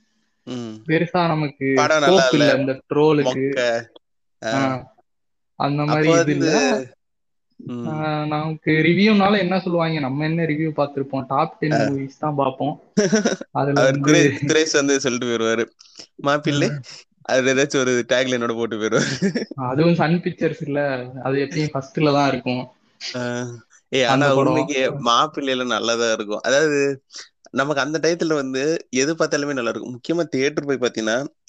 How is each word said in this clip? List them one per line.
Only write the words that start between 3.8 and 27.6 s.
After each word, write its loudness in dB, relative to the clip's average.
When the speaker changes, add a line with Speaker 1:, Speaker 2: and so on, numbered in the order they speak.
Speaker 1:
ஆ. -4
Speaker 2:
ஆ. -4
அந்த -2
Speaker 1:
அப்ப 0
Speaker 2:
மாதிரி 2
இது 6
Speaker 1:
வந்து 2
Speaker 2:
இல்ல. 0
Speaker 1:
ம். -10
Speaker 2:
ஆ, -4
நமக்கு -4
ரிவ்யூனால 4
என்ன 0
சொல்லுவாங்க? -2
நம்ம -2
என்ன 0
ரிவ்யூ -2
பார்த்திருப்போம்? -4
டாப் -2
டென் 0
Speaker 1:
ஆ. 2
Speaker 2:
மூவிஸ் -2
தான் -4
பார்ப்போம். -2
Speaker 1:
<laughs> 0
Speaker 2:
அதுல 0
Speaker 1:
அவர் 4
Speaker 2:
வந்து 4
Speaker 1:
குரே-, 4
குரேஷ் 2
வந்து 2
சொல்லிட்டு -2
போயிருவாரு, 0
"மாப்பிள்ளை, 0
Speaker 2:
ஆ. -6
Speaker 1:
அது 2
ஏதாச்சும் 2
ஒரு 2
டேக்லைனோட 0
போட்டு -4
போயிருவாரு." -2
Speaker 2:
அதுவும் 2
சன் 0
பிக்சர்ஸ் -4
இல்ல, -4
அது -2
எப்பயும் -2
ஃபர்ஸ்ட்ல 0
தான் 4
இருக்கும். -4
Speaker 1:
ஆ. -4
ஏய், 2
ஆனா 2
Speaker 2:
அந்த 4
படம். 4
Speaker 1:
உண்மைக்கு 0
மாப்பிள்ளையில 0
நல்லாதான் 0
இருக்கும். -4
அதாவது, 0
நமக்கு 0